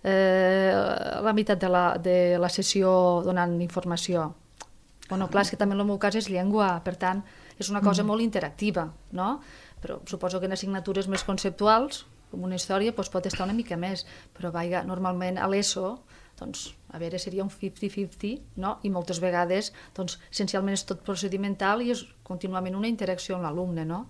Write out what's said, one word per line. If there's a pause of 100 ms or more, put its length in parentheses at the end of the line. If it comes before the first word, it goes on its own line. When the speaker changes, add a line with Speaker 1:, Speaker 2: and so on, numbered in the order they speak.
Speaker 1:
eh, (500)
la
meitat
de
la, (180)
de (260)
la
sessió
donant
informació. (800)
Bueno,
clar,
és
que
també
en
el
meu
cas
és
llengua,
per
tant, (380)
és
una
cosa
Speaker 2:
Mm.
Speaker 1:
molt
interactiva, (240)
no? (480)
Però
suposo
que
en
assignatures
més
conceptuals, (260)
com
una
història,
doncs
pot
estar
una
mica
més, (260)
però,
vaja,
normalment
a
l'eso, (400)
doncs, (160)
a
veure,
seria
un
fifty
fifty, (240)
no?
I
moltes
vegades, (200)
doncs, (140)
essencialment
és
tot
procedimental
i
és (180)
contínuament
una
interacció
amb
l'alumne,
no? (100)